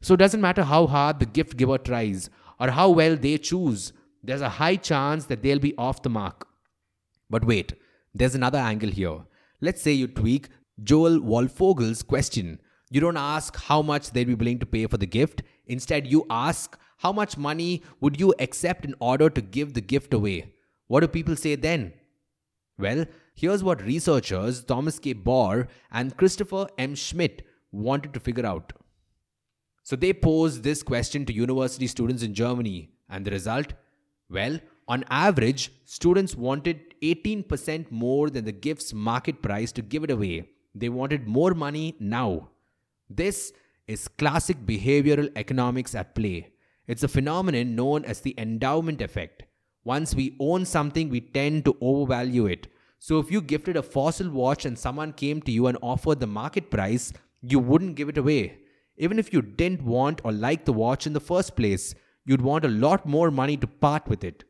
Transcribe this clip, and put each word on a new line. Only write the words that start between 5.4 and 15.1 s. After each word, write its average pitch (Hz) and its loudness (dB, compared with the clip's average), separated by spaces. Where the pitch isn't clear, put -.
they'll 139 4
be 139 0
off 127 -2
the - -2
mark. 104 -4
But 110 0
wait, 110 0
there's 127 2
another 131 0
angle 110 -2
here. 92 -2
Let's 180 -2
say 151 2
you 131 2
tweak 127 0
Joel 160 6
Waldfogel's 120 2
question. 92 -2
You 139 2
don't 165 2
ask 147 -4
how 151 2
much 147 -2
they'd 123 0
be 123 2
willing 117 0
to - -4
pay 110 -2
for - -2
the 98 0
gift. 123 0